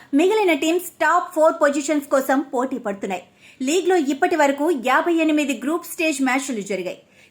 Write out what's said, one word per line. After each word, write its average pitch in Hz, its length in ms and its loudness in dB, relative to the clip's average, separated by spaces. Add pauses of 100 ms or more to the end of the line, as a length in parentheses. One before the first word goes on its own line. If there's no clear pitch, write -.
(140)
మిగిలిన 381 380 4
టీమ్స్ 320 320 0
టాప్ 349 500 0
ఫోర్ 320 180 4 (100)
పొజిషన్స్ 294 440 0
కోసం 269 340 0
పోటీ 262 380 -4
పడుతున్నాయి. 196 440 -8 (400)
లీగ్లో 339 340 2
ఇప్పటి 311 400 0
వరకు 285 340 2
యాభై 294 440 0
ఎనిమిది 302 500 0
గ్రూప్ 330 220 -4
స్టేజ్ 311 360 -2
మ్యాచ్లు 262 380 -2
జరిగాయి. 185 380 -6 (320)